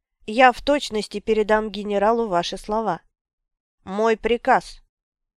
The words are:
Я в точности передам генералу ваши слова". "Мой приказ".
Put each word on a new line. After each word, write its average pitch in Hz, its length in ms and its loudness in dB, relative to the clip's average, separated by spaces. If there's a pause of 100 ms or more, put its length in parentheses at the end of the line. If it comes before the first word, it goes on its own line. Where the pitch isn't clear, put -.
(260)
Я 247 260 6
в - 100 -6
точности 214 580 -2
передам 214 500 0
генералу 208 560 0
ваши 175 300 -2
слова". 208 440 -4 (840)
"Мой 220 320 0
приказ". 233 680 0 (580)